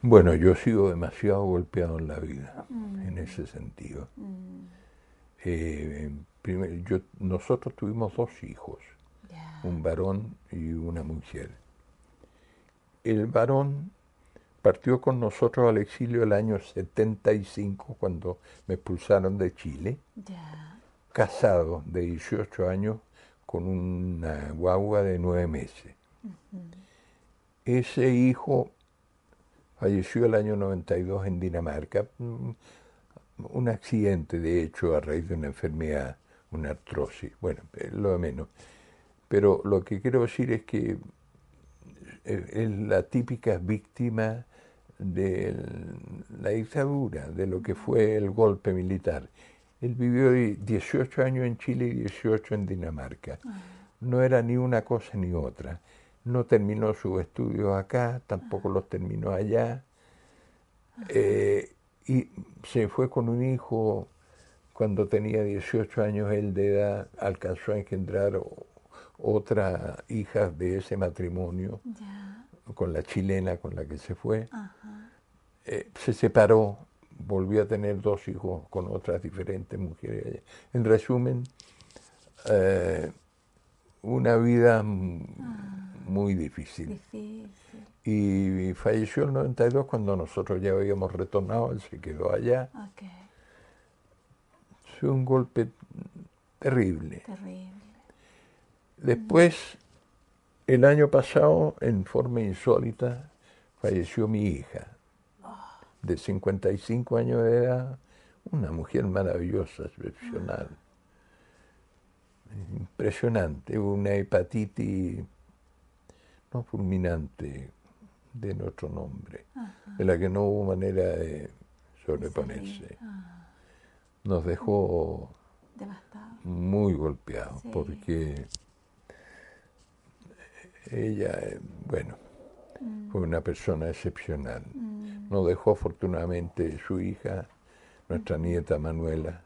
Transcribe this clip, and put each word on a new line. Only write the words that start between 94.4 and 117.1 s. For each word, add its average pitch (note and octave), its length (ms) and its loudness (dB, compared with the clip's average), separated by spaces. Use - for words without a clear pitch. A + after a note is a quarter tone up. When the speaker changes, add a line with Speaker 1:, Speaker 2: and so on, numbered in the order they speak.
Speaker 1:
Fue C#3+ 100 -2
un C3 160 2
golpe B2+ 440 2
terrible. F#2 640 0
Speaker 2:
Terrible. F#3 460 -14
Speaker 1:
Después, E3 840 4
el B2+ 180 8
año D3 240 10
pasado, D3+ 720 6
en G#2 240 2
forma B2 360 0
insólita, B2 920 0
falleció G#2 460 0
mi G#2 220 2
hija, - 400 -6
Speaker 2:
Oh. - 100 -16
Speaker 1:
de F2+ 140 0
cincuenta G2 560 -2
y G2+ 60 -2
cinco A#2+ 400 -2
años A#2+ 260 0
de A2+ 120 4
edad, B2+ 320 -2
una G2+ 220 -2
mujer E2 320 -2
maravillosa, F#2 800 -2
excepcional. - 840 -8
Speaker 2:
Ah. - 60 -18
Speaker 1:
Impresionante, G2+ 1000 -2
una G2+ 360 0
hepatitis G2 1080 -2
no A#2+ 120 -4
fulminante E2+ 1040 -2